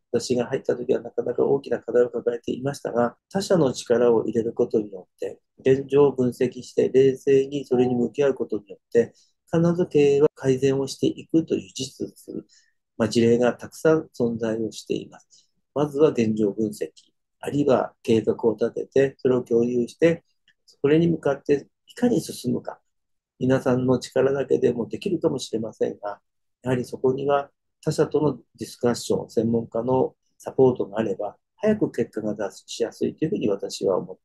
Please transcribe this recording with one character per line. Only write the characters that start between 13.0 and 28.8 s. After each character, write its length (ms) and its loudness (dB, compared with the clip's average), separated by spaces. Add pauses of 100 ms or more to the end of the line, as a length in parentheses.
あ、 20 0
事 140 2
例 160 4
が 160 2
た 140 -16
く 60 -20
さ 200 2
ん 220 -2
存 220 -2
在 240 -4
を 80 -4
し 140 -16
て 100 -4
い 140 -8
ま 100 -20
す。 320 -20 (240)
ま 140 0
ず 100 -6
は 120 6
現 240 0
状 180 0
分 160 -2
析、 220 -8 (500)
あ 100 -8
る 80 -2
い 60 2
は 280 2 (120)
計 180 4
画 240 -2
を 80 2
立 160 -2
て 160 -8
て、 320 0
そ 80 -2
れ 100 4
を 60 0
共 220 2
有 240 -2
し 80 -20
て、 260 2 (420)
そ 220 -6
れ 140 4
に 80 4
向 100 0
か 140 -2
っ 100 -8
て 240 -2 (220)
い 80 -20
か 100 0
に 140 2
進 320 -6
む 100 -4
か。 160 -14 (640)
皆 200 2
さ 140 2
ん 100 0
の 140 2
力 340 0
だ 140 -2
け 140 2
で 120 4
も 140 -4
で 140 -10
き 100 -4
る 80 -2
か 100 0
も 120 -6
し 120 -14
れ 60 -2
ま 140 -8
せ 180 -4
ん 80 -12
が、 220 -10 (420)
や 80 -4
は 60 0
り 80 -2
そ 140 -14
こ 140 2
に 140 -4
は 240 0 (340)
他 80 -2
者 140 0
と 120 0
の 200 0 (180)
デ 80 -10
ィ 40 -10
ス 100 -20
カ 140 0